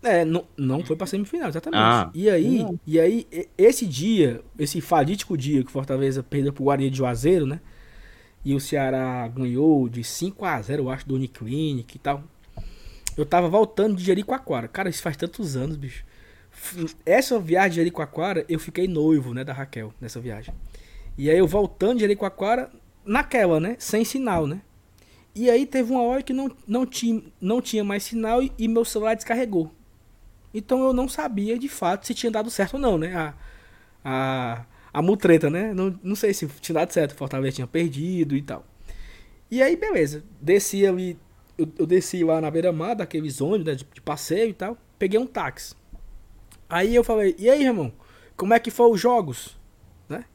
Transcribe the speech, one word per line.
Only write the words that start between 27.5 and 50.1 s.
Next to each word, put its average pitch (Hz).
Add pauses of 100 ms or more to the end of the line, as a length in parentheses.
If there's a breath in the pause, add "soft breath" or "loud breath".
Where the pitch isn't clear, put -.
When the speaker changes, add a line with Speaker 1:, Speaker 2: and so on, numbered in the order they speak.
Speaker 1:
tinha 220
mais 202
sinal 226
e, 262
e 226
meu 226
celular 220
descarregou. 220 (840)
Então 254
eu 262
não 254
sabia, 226
de 254
fato, 196
se -
tinha 226
dado 220
certo 196
ou 277
não, 247
né? 175
A, 156 (720 soft breath)
a, 131 (280 soft breath)
a 147
mutreta, 170
né? 196
Não, 185
não 190
sei 196
se - (160)
tinha 165
dado 160
certo, 151
Fortaleza 135
tinha 131
perdido 160
e 143
tal. 127 (840 soft breath)
E 247
aí, 311
beleza. 165 (160)
Desci 196
ali, 180 (400)
eu, 160 (120)
eu 175
desci 180
lá 160
na 156
beira-mar, 165
daqueles 156
ônibus, 175
né, 156
de, 127
de -
passeio 170
e 196
tal. 208 (220)
Peguei 202
um 254
táxi. 175 (960)
Aí 190
eu 240
falei, 214
"E 214
aí, 285
irmão, 185 (460 soft breath)
como 196
é 233
que 233
foi 240
os 196
jogos?" 226 (480)
Né? 180 (120)